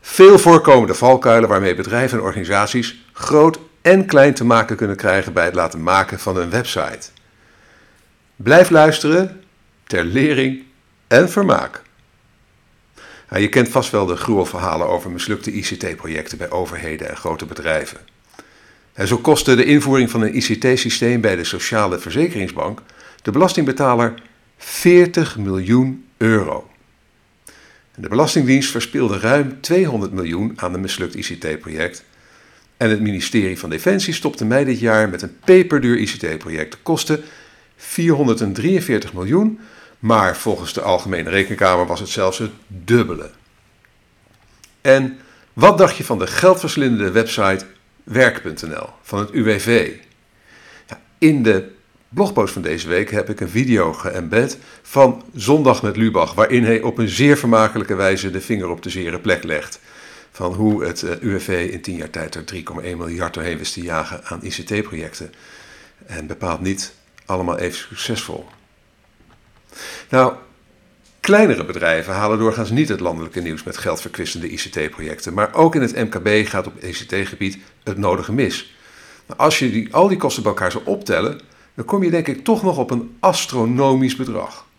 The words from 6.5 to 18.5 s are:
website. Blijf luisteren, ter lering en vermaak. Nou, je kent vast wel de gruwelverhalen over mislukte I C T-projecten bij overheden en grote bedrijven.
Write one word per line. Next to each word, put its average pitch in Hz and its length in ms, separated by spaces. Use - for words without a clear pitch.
website. 98 580
Blijf 165 340
luisteren, 156 720
ter 87 200
lering 131 600
en 175 240
vermaak. - 520
Nou, 101 140
je 104 60
kent 120 200
vast 127 220
wel 101 160
de 87 100
gruwelverhalen 90 720
over 90 240
mislukte 87 420
I 104 80
C 98 60
T-projecten 80 720
bij 87 120
overheden 85 580
en 76 80
grote 80 300
bedrijven. 76 520